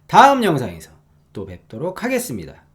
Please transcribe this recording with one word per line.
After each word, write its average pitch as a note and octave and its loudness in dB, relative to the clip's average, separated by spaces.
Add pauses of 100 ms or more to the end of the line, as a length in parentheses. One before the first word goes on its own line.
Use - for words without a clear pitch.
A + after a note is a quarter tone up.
다음 B3+ 6
영상에서 C3 -4 (440)
또 G2 -12
뵙도록 A2+ -12
하겠습니다. E3+ -8 (100)